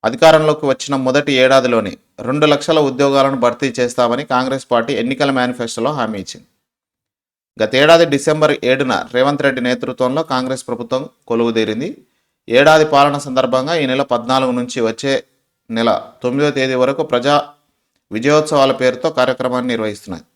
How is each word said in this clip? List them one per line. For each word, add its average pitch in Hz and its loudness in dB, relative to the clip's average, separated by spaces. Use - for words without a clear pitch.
అధికారంలోకి 156 4
వచ్చిన 139 -2
మొదటి 135 0
ఏడాదిలోనే 127 2
రెండు 135 -2
లక్షల 147 2
ఉద్యోగాలను 139 2
భర్తీ 120 -2
చేస్తామని 120 0
కాంగ్రెస్ 131 -4
పార్టీ 120 0
ఎన్నికల 131 -2
మేనిఫెస్టోలో 123 -4
హామీ 113 -4
ఇచ్చింది. - -16
గతేడాది 151 4
డిసెంబర్ 151 0
ఏడున 127 0
రేవంత్ 139 0
రెడ్డి 131 0
నేతృత్వంలో 127 -2
కాంగ్రెస్ 127 -6
ప్రభుత్వం 123 -6
కొలువుదీరింది. 117 -2
ఏడాది 151 6
పాలన 143 2
సందర్భంగా 131 -2
ఈ 151 -2
నెల 131 -2
పద్నాలుగు 127 0
నుంచి 123 -4
వచ్చే 117 -2
నెల 113 0
తొమ్మిదో 139 0
తేదీ 131 -2
వరకు 135 0
ప్రజా 127 0
విజయోత్సవాల 139 2
పేరుతో 127 0
కార్యక్రమాన్ని 127 -2
నిర్వహిస్తున్నాయి. 104 -6